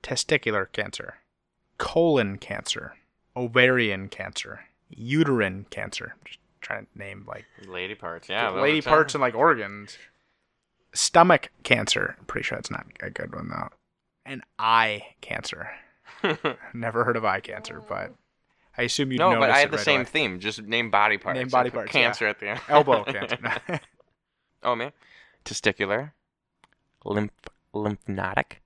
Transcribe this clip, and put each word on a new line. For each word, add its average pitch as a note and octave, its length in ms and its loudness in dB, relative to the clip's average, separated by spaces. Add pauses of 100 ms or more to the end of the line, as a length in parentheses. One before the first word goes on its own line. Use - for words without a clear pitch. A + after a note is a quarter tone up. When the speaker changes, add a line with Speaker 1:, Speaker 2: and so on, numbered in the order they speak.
Speaker 1:
testicular A2 680 0
cancer, - 460 -8 (580)
colon C3 600 2
cancer, - 560 -8 (420)
ovarian A#2+ 720 2
cancer, - 560 -12 (240)
uterine A#2 800 0
cancer. - 460 -10 (100)
Just - 140 -20 (200)
trying G#2 320 -8
to - 80 -20
name, G2 260 -14
like, - 200 -14 (200)
Speaker 2:
Lady F#2 300 -8
parts, - 320 -12
yeah, G#2 240 0
those F#2+ 120 -2
Speaker 1:
lady D#3 160 2
Speaker 2:
are - 20 -4
Speaker 1:
parts D3+ 320 2
Speaker 2:
ten. D3 60 -2
Speaker 1:
and, - 20 2
like, B2 140 0
organs. G#2+ 600 0 (960)
Stomach - 560 6 (140)
cancer. G#2+ 560 0
I'm - 60 -20
pretty - 200 -6
sure - 120 -4
that's - 140 -10
not - 140 -10 (160)
a - 80 -10
good - 240 -10
one, - 160 -10
though. G1+ 200 -8 (560)
And C3+ 180 -12 (140)
eye A2+ 460 4 (180)
cancer. - 480 -8 (540)
Speaker 2:
<laughs> D#3 500 -4
Speaker 1:
Never A#2 300 0
heard A#2 140 2
of A2+ 80 -2
eye G2 160 2
cancer, - 460 -12
but F#2 240 -8 (680)
I A#2+ 60 -2
assume C3+ 280 -2
you'd B2+ 80 -2
Speaker 2:
No, F3+ 120 6
but A#2 100 4
Speaker 1:
notice B2+ 140 6
Speaker 2:
I C#3 40 8
Speaker 1:
it - 20 8
Speaker 2:
had D3 100 4
the D#3 60 -2
Speaker 1:
right - 80 -2
Speaker 2:
same C#3 160 4
Speaker 1:
away. B2 80 -4
Speaker 2:
theme. G#2+ 300 -2
Just G#2 240 -6
name A2+ 260 -2
body G#2 280 4
parts. F#2 200 -4
Speaker 1:
Name B2+ 120 -4
body B2+ 200 2
Speaker 2:
Like, A#2 40 -8
Speaker 1:
parts, A#2 180 -6
Speaker 2:
cancer A#2 340 2
Speaker 1:
yeah. G#2 60 2
Speaker 2:
at - 80 -8
the G2+ 100 -8
end. G#2+ 180 -4
Speaker 1:
Elbow C#3 360 6
Speaker 2:
<laughs> - 20 -6
Speaker 1:
cancer. A#2+ 380 -4
<laughs> D3 360 -4 (840)
Speaker 2:
Oh, A#2+ 120 0
man. B2 160 -6 (540)
Testicular. A2 640 0 (960)
Lymph-, G#2 240 -2 (440)
lymphnodic. G2+ 800 -4 (120)